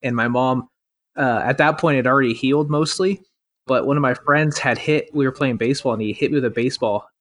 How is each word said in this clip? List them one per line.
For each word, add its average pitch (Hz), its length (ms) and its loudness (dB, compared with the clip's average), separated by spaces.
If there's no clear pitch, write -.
And 123 140 -4
my 117 120 0
mom, 127 400 0
uh, 123 280 0
at 131 140 -2
that 156 200 2
point, 151 180 2
had 127 100 2
already 127 280 2
healed 143 360 0
mostly. 175 520 -2
But 127 200 0
one 139 100 2
of 147 60 0
my 127 120 2
friends 147 440 0
had 127 200 0
hit, 151 360 -2
we 143 120 2
were 131 60 -2
playing 131 260 -2
baseball, 127 360 -2
and 110 80 -6
he 107 100 -4
hit 123 180 -2
me 147 60 0
with 131 80 0
a 117 60 0
baseball 117 580 -2